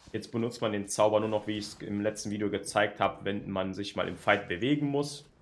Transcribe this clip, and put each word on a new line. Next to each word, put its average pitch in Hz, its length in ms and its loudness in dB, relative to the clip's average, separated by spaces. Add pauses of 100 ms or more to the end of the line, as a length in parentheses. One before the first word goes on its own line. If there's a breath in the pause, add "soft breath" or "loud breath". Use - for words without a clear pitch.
(120 loud breath)
Jetzt 104 200 -8
benutzt 117 280 -2
man 110 120 0
den 101 140 -2
Zauber 107 340 4
nur 110 100 0
noch, 107 160 0
wie 110 100 -2
ich 104 80 -6
es - 160 -12
im 101 220 -4
letzten 107 280 -2
Video 104 200 -2
gezeigt 104 500 0
habe, 98 240 2
wenn 101 260 -4
man 95 220 -2
sich 98 240 -8
mal 92 100 0
im 90 100 -4
Fight 104 320 4
bewegen 139 400 2
muss 143 360 -2 (180)